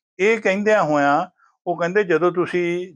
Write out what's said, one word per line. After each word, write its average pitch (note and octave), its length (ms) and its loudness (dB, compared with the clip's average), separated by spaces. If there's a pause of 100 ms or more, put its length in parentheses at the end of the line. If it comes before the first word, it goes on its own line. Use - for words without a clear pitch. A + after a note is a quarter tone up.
(180)
ਇਹ G#3+ 220 2
ਕਹਿੰਦਿਆਂ G#3 420 0
ਹੋਇਆਂ D3+ 440 2 (400)
ਉਹ E3+ 120 -6
ਕਹਿੰਦੇ F3+ 260 -2
ਜਦੋਂ E3+ 280 2
ਤੁਸੀਂ F3 640 -4